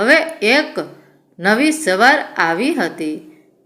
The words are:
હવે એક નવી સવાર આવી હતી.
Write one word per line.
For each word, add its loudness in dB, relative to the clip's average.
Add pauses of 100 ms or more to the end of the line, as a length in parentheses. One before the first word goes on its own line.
હવે 2 (280)
એક 0 (600)
નવી 2
સવાર 2 (120)
આવી 0
હતી. -8 (240)